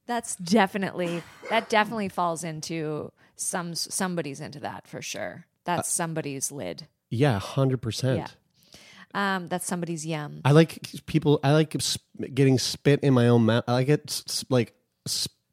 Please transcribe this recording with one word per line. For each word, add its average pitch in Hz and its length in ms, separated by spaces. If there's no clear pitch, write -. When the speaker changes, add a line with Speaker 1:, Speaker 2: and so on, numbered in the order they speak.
Speaker 1:
That's 240 300
definitely, 180 880
that 220 200
definitely 214 400
falls 170 340
into 156 680
some, 175 380
somebody's 165 680
into 139 200
that 104 260
for - 140
sure. 98 440
That's 170 240
Speaker 2:
Uh, - 20
Speaker 1:
somebody's 156 600
lid. 110 360
Speaker 2:
Yeah, 117 300
hundred 131 420
percent. 123 380
Speaker 1:
Yeah. 196 240
Um, 175 100
that's 175 180
somebody's 170 400
yum. 151 400
Speaker 2:
I 131 60
like 160 280
people. 147 360
I 135 100
like 156 260
sp-, - 540
getting 131 260
spit - 400
in 139 140
my 120 160
own 120 160
mouth. 113 220
I 120 60
like 127 160
it, 147 180
s-, - 200
s-, - 220
like, 123 240
sp-, - 240